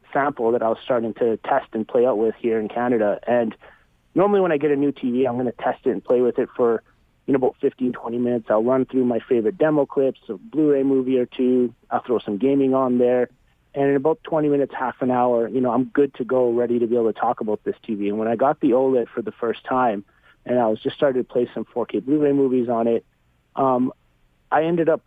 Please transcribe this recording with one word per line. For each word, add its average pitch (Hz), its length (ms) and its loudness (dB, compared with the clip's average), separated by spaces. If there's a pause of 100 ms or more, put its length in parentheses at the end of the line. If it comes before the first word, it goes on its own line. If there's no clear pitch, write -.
(120)
sample 139 420 0
that 113 100 0
I 113 60 2
was 113 140 -2
starting 117 320 -2
to 113 220 0
test - 360 -2
and 110 140 -4
play 123 200 2
out 117 100 0
with 110 220 0
here 113 200 0
in 107 80 -4
Canada, 113 600 0
and 117 280 0 (600)
normally 196 260 4
when 180 100 2
I 151 60 0
get 147 140 0
a 143 40 2
new 143 160 0
T 131 200 -6
V, 127 140 0
I'm 120 120 -2
gonna 123 140 -2
test - 340 -6
it 127 60 2
and 95 120 -4
play 123 180 2
with 120 180 0
it 120 160 -2
for, 117 260 0 (460)
you 131 60 0
know, 139 40 2
about 127 240 0
fifteen, 127 320 -2
twenty 120 240 -8
minutes. 120 320 -2
I'll 110 140 2
run 127 220 2
through 127 200 0
my 120 140 0
favorite 110 400 0
demo 151 260 2
clips, 135 440 -2
a 110 40 -8
Blu-ray 139 480 0
movie 131 380 2
or 120 80 0
two. 123 480 0 (160)
I'll 117 100 -2
throw 113 160 -2
some 101 220 -4
gaming 135 340 2
on 127 240 0
there. 123 320 2 (440)
And 139 160 0
in 139 60 2
about 156 300 0
twenty 151 240 0
minutes, 139 280 0
half 123 240 -6
an 123 100 0
hour, 123 360 2
you 123 140 -2
know, 123 100 0
I'm 127 140 0
good 139 300 0
to 123 100 -6
go, 123 260 2
ready 120 260 0
to 117 100 0
be 117 80 0
able 113 180 2
to - 40 -10
talk 120 220 -2
about 107 240 -4
this 101 200 -6
T 110 120 -6
V. 101 140 -4
And 104 80 -4
when 110 100 -2
I 117 80 0
got 135 240 0
the 143 120 2
oled 131 360 2
for - 140 -8
the 104 100 -8
first - 320 -6
time, 123 400 -2 (420)
and 123 140 0
I 117 80 2
was 107 140 -2
just - 160 -6
started 131 280 0
to - 80 -20
play 120 200 0
some 113 100 -8
four 117 220 -6
K 107 140 -6
Blu-ray 143 340 0
movies 127 340 2
on 117 200 0
it, 117 180 0 (500)
um, 127 380 0 (580)
I 156 140 2
ended 165 240 0
up 156 180 0